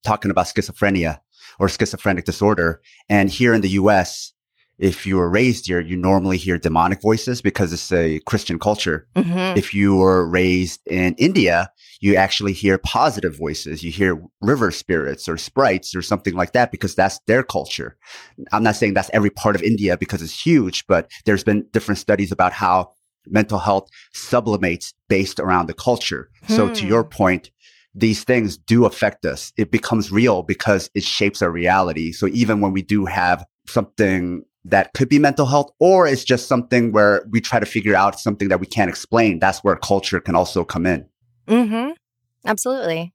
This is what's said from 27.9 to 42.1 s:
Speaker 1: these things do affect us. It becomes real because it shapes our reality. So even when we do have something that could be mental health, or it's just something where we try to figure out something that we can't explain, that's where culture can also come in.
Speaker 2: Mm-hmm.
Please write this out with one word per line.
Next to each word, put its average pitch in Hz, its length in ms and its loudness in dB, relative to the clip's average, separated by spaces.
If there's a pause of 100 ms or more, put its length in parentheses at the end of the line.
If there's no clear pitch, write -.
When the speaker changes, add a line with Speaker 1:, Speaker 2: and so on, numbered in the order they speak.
Speaker 1:
these 104 300 0
things 117 340 0
do 117 280 4
affect 101 420 -2
us. - 300 -8
It 107 160 -2
becomes 110 400 -2
real 104 320 2
because 98 500 -2
it 101 80 -2
shapes - 400 -2
our 87 80 0
reality. 85 640 0
So 98 160 -2
even 110 320 0
when 98 120 0
we 95 100 -2
do 101 240 0
have 87 380 0 (220)
something 95 800 -2 (200)
that 95 300 2
could 127 140 0
be 147 100 4
mental 143 280 4
health, 143 340 0
or 180 260 6
it's 135 160 0
just 123 240 0
something 120 460 0
where 104 380 4
we 113 100 0
try 120 180 -2
to 104 80 0
figure 104 300 0
out 98 240 2
something 101 280 -2
that 92 120 2
we 95 60 -6
can't 98 240 -2
explain, 110 500 0
that's 92 240 0
where 92 120 2
culture 98 440 -2
can 85 160 -2
also 90 280 0
come 87 220 -4
in. 82 200 -2 (420)
Speaker 2:
Mm-hmm. 233 440 0 (520)